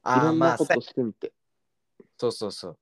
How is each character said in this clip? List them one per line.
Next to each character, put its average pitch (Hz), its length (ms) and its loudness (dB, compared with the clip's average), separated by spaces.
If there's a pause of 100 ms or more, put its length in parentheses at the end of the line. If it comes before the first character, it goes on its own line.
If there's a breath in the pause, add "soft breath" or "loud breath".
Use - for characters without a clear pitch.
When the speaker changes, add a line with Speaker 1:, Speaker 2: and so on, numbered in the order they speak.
Speaker 1:
あ 127 160 2
ー、 - 40 4
Speaker 2:
い - 40 4
ろ 160 60 2
ん 160 60 2
な - 180 4
こ - 80 2
と 160 160 2
し - 140 -18
て 135 80 -2
み 110 100 -4
て。 - 200 -14 (640)
Speaker 1:
ま - 60 -20
あ、 - 120 -20
そ 120 120 -4
う 113 40 -2
そ 110 160 -8
う 95 40 -8
そ 92 180 -12
う。 78 120 -20